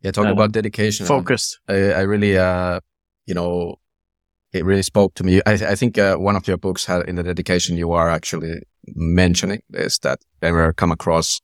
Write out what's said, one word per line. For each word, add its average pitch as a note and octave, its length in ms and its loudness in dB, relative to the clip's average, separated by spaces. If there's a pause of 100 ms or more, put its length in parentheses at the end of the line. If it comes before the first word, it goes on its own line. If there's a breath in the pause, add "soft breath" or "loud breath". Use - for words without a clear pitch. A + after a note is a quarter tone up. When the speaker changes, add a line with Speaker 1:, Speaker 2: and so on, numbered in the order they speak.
Speaker 1:
Yeah, G2 100 -6
talk G#2 140 0
Speaker 2:
Uh, G2+ 60 2
Speaker 1:
about G#2+ 200 2
dedication. G#2 540 -2
Speaker 2:
focus. - 520 0 (100)
Speaker 1:
I, G2 60 0 (180)
I F#2 100 0
really, G#2 360 2
uh, F2+ 420 0 (460)
you F#2+ 80 -6
know, F2 420 -4 (760)
it F2 120 -2
really G2 180 2
spoke G2+ 340 2
to F2+ 80 -4
me. F#2 220 6
I, G#2+ 80 4
I G2 200 0
think, A#2 240 -2
uh, G2 180 4
one G2 200 0
of - 120 -4
your F#2 80 0
books F2+ 300 -4
had F2+ 220 -2
in F2+ 80 -6
the F2 80 -4
dedication F2 520 -2
you E2+ 160 -2
are E2+ 160 4
actually E2 540 -4 (320)
mentioning F2 640 2 (140)
is - 260 -4
that C2 200 -4 (200)
never E2 320 2
come F2 200 0
across E2 520 -2